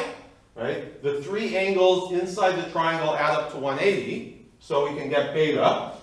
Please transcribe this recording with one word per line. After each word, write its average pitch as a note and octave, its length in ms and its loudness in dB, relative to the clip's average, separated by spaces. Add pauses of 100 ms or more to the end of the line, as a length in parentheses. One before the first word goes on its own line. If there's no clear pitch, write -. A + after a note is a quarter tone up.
(560)
right? - 460 -6
The C#3+ 200 -2
three F#3+ 340 -4
angles F#3 560 4
inside F#3 440 2
the D#3+ 140 -6
triangle D#3+ 440 0
add D#3 220 2
up D3+ 160 -4
to - 40 -12
one C3+ 220 -2
eighty, - 680 -2 (120)
so C#3+ 300 0
we D3 100 -6
can - 100 -6
get C#3+ 240 0
beta. D3+ 600 2 (100)